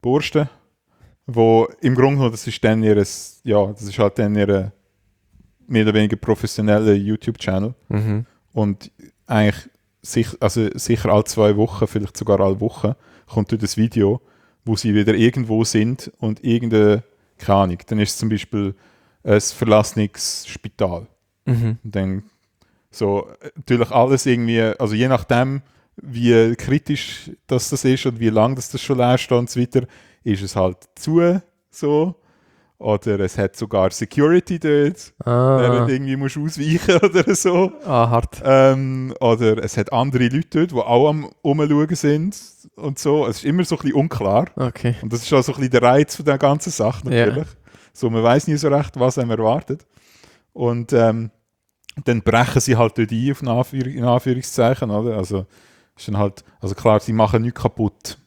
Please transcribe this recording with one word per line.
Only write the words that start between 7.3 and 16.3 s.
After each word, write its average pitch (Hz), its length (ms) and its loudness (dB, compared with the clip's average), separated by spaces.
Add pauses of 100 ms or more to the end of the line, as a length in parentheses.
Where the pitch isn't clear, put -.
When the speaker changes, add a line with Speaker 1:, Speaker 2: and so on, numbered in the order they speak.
Speaker 2:
Mhm. 107 360 -4 (280)
Speaker 1:
Und 101 380 -4 (340)
eigentlich 107 440 -2 (340)
sich-, - 360 -4
also 107 360 0
sicher - 340 -2
alle 107 140 4
zwei 104 340 2
Wochen, 107 300 -2
vielleicht 101 280 -8
sogar 104 260 0
alle 98 200 0
Wochen, 107 320 -4 (340)
kommt - 240 -4
dort 110 120 -2
das 98 120 -6
Video, 110 460 0 (440)
wo 113 100 -2
sie 107 180 -2
wieder 104 220 4
irgendwo 110 480 2
sind 113 560 -2
und 107 240 -6